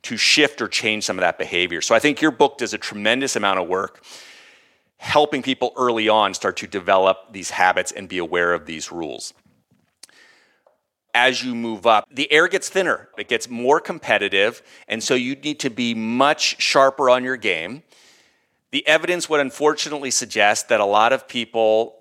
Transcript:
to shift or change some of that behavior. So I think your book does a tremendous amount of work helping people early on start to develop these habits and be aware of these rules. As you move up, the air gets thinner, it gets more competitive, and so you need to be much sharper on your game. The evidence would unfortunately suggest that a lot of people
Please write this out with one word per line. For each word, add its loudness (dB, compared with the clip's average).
to -8
shift 2
or -2
change -2
some -4
of -2
that 0
behavior. -2
So 0
I 4
think 0
your 2
book 2
does -4
a -8
tremendous -2
amount 0
of -4
work -6
helping 0
people -4
early 2
on 4
start -4
to -12
develop 0
these -12
habits 0
and -14
be -8
aware 0
of -6
these -12
rules. -10
As 2
you -6
move -8
up, 4
the -4
air 4
gets -4
thinner, -2
it -10
gets -4
more 0
competitive, 0
and -6
so 0
you -2
need -8
to -4
be -4
much 0
sharper 4
on 4
your -4
game. -6
The -4
evidence 0
would 2
unfortunately -2
suggest 0
that 4
a 4
lot 4
of -2
people 0